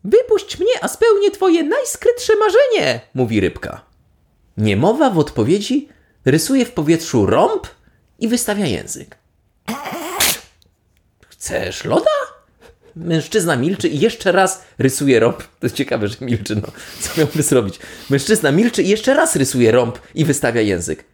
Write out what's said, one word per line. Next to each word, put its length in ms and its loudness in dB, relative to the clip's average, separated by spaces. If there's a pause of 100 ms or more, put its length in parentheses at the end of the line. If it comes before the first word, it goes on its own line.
Wypuść 540 0
mnie, 140 0 (100)
a 60 -4
spełnię 420 2
twoje 320 2
najskrytsze 720 0
marzenie”, 640 2 (140)
mówi 260 0
rybka. 400 -4 (760)
Niemowa 540 2
w 80 0
odpowiedzi 680 0 (360)
rysuje 420 2
w 60 -16
powietrzu 540 0
rąb 400 2 (520)
i 100 -4
wystawia 380 -2
język. 520 -8 (2000)
„Chcesz 560 -8
loda?” 260 0 (840)
Mężczyzna 600 -2
milczy 320 -2
i 120 -2
jeszcze 320 0
raz 320 0 (140)
rysuje 420 2
rąb. 220 2
To 240 -10
jest 100 -4
ciekawe, 320 -2
że 120 -8
milczy, 360 -4
no. 120 -4 (320)
Co 200 -6
miałby 220 0
zrobić? 360 0 (320)
Mężczyzna 420 2
milczy 300 2
i 60 0
jeszcze 260 2
raz 220 2
rysuje 360 2
rąb 260 0 (160)
i 100 0
wystawia 360 0
język. 540 -2